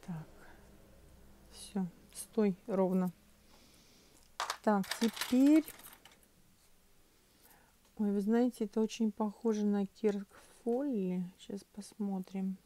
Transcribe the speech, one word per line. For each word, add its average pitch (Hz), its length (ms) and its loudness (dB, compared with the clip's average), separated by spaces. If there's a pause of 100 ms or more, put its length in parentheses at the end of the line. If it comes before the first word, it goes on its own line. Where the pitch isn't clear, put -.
Так. 160 200 -12 (1300)
Все, - 340 -8 (280)
стой 208 420 0 (100)
ровно. 185 460 0 (1500)
Так, 202 220 2 (160)
теперь. 269 640 6 (2250)
Ой, 202 140 0
вы 202 80 0
знаете, 233 440 0
это 214 160 -4
очень 220 320 0
похоже 214 520 -2
на 202 220 0
Кирк 202 420 -4 (360)
Фолли. 226 600 -2 (140)
Сейчас - 260 -12 (100)
посмотрим. 190 920 -6